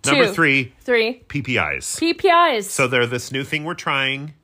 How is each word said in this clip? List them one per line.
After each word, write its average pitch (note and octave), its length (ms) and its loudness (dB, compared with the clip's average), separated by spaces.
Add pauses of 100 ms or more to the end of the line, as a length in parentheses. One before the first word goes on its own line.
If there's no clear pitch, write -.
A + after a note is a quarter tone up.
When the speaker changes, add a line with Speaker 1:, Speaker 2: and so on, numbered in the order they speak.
Speaker 1:
Number C#4 200 4
Speaker 2:
Two. F#3+ 60 -2
Speaker 1:
three. C3+ 480 2
Speaker 2:
Three. A#3 320 0 (160)
Speaker 1:
P C#3+ 140 -4
P B2 160 -2
Is. D2 400 -4
Speaker 2:
P E4 160 0
P F#4 140 2
Is. D#4 420 4
Speaker 1:
So C3+ 180 0
they're B2 180 2
this A#2+ 260 -6
new C3+ 120 -4
thing D3+ 200 -6
we're E3+ 100 -6
trying. C#3 680 -4